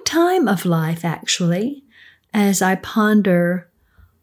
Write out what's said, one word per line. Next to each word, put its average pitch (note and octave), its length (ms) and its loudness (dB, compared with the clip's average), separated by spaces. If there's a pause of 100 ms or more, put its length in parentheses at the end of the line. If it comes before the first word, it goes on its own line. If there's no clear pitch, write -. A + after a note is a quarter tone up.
time E4+ 420 2
of F#3+ 160 -2
life, E3 400 -2
actually, F3 800 -4 (520)
as G3+ 260 2
I F#3+ 140 2
ponder F#3 920 0 (560)